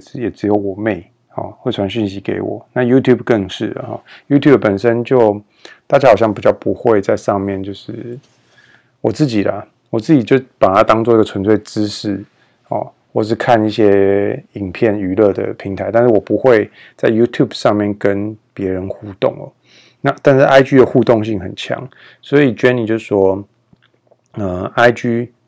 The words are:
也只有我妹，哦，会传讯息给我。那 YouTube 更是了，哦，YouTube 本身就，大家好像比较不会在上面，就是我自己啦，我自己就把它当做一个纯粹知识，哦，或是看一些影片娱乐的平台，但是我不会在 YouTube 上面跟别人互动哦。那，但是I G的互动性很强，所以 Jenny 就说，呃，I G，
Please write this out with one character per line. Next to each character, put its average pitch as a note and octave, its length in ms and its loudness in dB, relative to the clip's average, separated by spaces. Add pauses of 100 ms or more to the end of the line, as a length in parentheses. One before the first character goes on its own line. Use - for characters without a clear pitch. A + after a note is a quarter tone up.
(140)
也 A#2+ 180 -6
只 - 160 -6
有 G2+ 60 2
我 G2+ 220 -2
妹， G#2 340 -6 (260)
哦， G2 240 -10
会 B2 120 -6
传 G2 180 -4
讯 G#2+ 180 -4
息 G2 120 -10
给 G2 220 -8
我。 G#2+ 320 -10
那 B2 100 -2
YouTube B2+ 400 2
更 G2 260 -2
是 - 180 -8
了， - 220 -10
哦， - 120 -12 (280)
YouTube C#3 280 4
本 G2+ 200 0
身 A#2 260 0
就， A2 380 2 (440)
大 C#3+ 140 0
家 C3+ 100 4
好 G#2+ 60 8
像 G#2+ 180 2
比 G2+ 80 -12
较 A2 120 2
不 G#2 200 -4
会 G#2+ 280 0
在 G#2+ 140 -2
上 G#2 240 -4
面， G2 240 -6
就 G2 100 -10
是 A#2 440 -14 (840)
我 A2+ 100 0
自 D3+ 140 0
己 A2 180 0
啦， G2 220 -6 (240)
我 A#2 100 -4
自 C3+ 140 0
己 B2+ 100 4
就 C3 160 2 (180)
把 G2 160 2
它 G#2+ 100 6
当 A2 200 2
做 A#2 100 2
一 A2+ 40 4
个 G#2+ 60 4
纯 G2 200 -6
粹 G#2+ 160 2
知 G#2+ 280 -6
识， G2+ 360 -8 (460)
哦， - 220 -6 (220)
或 A2+ 100 -2
是 A2 120 -4
看 A2 280 2
一 G#2+ 60 0
些 G2+ 720 2 (100)
影 G2+ 180 -8
片 G#2+ 280 -2
娱 F#2 160 -4
乐 G#2 160 4
的 G#2 220 -6
平 G2 220 -10
台， G2 160 -6
但 A2+ 120 2
是 B2 60 4
我 G#2 100 4
不 G#2+ 160 -4
会 G#2+ 340 2 (280)
在 B2+ 120 0
YouTube A#2+ 440 0
上 A2+ 200 0
面 G#2 200 -2
跟 G2+ 420 -4 (180)
别 G2 160 -6
人 F#2 200 -6
互 G2+ 300 -14
动 C3 200 -2
哦。 - 120 -18 (500)
那， C#3 200 0
但 C#3 160 4
是 C#3 60 4
I C3+ 180 6
G C3+ 160 2
的 B2 80 8
互 B2 180 2
动 A2 200 2
性 G#2+ 160 -6
很 F#2+ 160 -12
强， - 320 -10 (340)
所 C#3+ 200 0
以 C3 120 2
Jenny B2 340 0
就 A2+ 100 -2
说， G2 460 0 (920)
呃 F#2+ 420 -6
，I A#2+ 160 4
G， A#2+ 400 -4 (160)